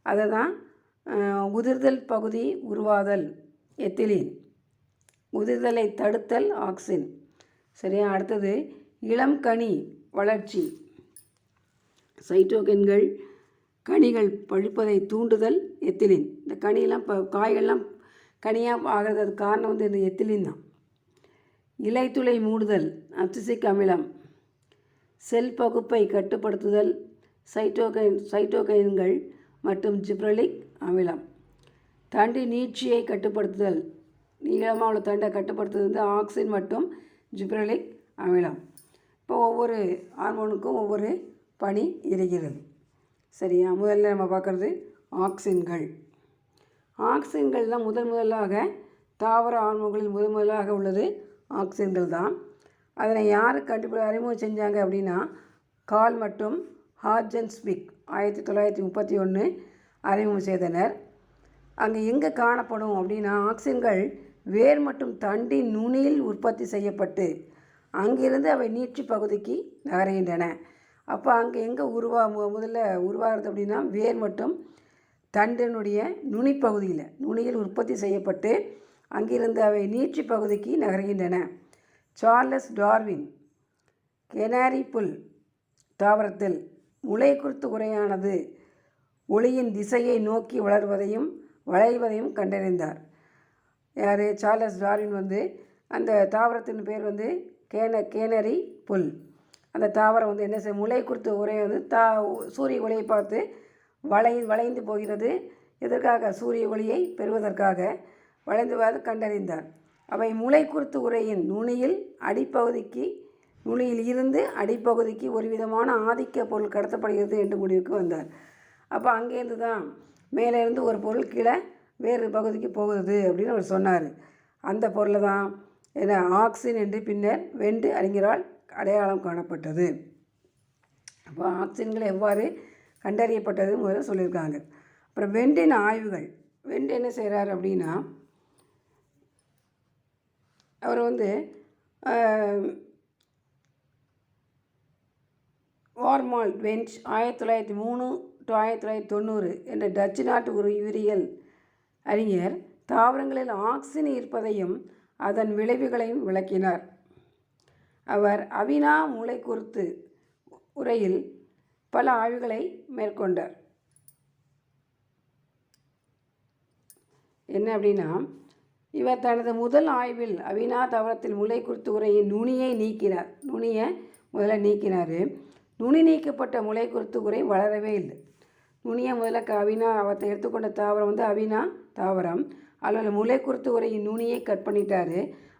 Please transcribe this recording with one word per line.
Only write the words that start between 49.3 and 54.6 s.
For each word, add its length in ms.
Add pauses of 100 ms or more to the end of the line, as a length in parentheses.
ஹார்மோன்களில் 560
முதன் 200
முதலாக 380
உள்ளது 300 (440)
ஆக்சின்கள் 600
தான். 260 (640)
அதனை 300
யார் 380
கண்டுபிடி-, 440
அறிமுகம் 360
செஞ்சாங்க 380